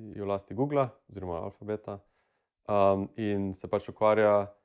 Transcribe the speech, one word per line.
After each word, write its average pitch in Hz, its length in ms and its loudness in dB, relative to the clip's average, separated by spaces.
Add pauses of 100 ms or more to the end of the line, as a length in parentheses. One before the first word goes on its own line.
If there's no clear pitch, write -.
(120)
je 104 120 -10
v 98 40 -6
lasti 98 260 -6
Googla 139 360 0 (160)
oziroma 90 360 -8
Alphabeta. 101 580 -10 (680)
Ehm, 98 460 4
in 101 400 -4
se - 140 -12
pač - 220 -2
ukvarja, 104 580 4 (180)